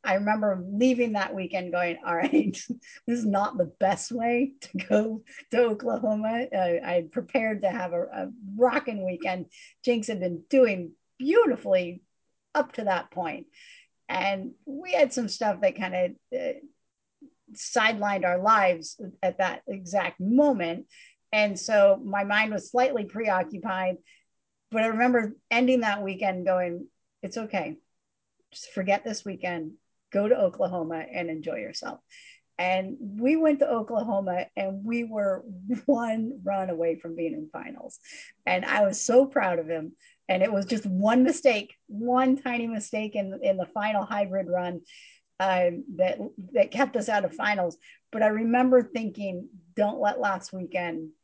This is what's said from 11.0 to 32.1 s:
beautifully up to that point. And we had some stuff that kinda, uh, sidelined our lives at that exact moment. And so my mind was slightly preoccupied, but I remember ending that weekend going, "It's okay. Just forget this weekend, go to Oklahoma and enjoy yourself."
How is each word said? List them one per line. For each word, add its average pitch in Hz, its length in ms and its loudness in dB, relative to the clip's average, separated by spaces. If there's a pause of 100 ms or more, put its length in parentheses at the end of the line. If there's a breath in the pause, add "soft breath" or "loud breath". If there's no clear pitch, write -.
beautifully 226 840 2 (540)
up 196 180 0
to 214 120 -6
that 185 260 -2
point. 165 360 -8 (640 loud breath)
And 190 420 -2 (140)
we 330 280 -8
had 302 200 4
some 226 160 -4
stuff 208 320 -2
that 190 140 2
kinda, 185 340 -2 (240)
uh, 175 200 -4 (1000)
sidelined 208 720 0
our 180 140 2
lives 185 600 2 (220)
at 185 180 0
that 185 280 -2
exact 190 520 -4
moment. 208 680 2 (440 soft breath)
And 208 280 2
so 202 440 6
my 202 200 -2
mind 214 300 2
was - 180 -6
slightly 240 340 2
preoccupied, 185 920 -2 (720 soft breath)
but 220 120 0
I 226 40 2
remember 226 480 2 (160)
ending 247 300 4
that 208 220 0
weekend 190 420 -2
going, 180 420 0 (340)
"It's 196 160 -8
okay. 185 400 -6 (760)
Just - 200 -18
forget 196 320 0
this 214 220 -8
weekend, 180 480 -6 (380)
go 202 160 0
to 240 80 6
Oklahoma 180 600 0 (180)
and 170 160 -4
enjoy 156 280 -6
yourself." - 420 -10 (580 loud breath)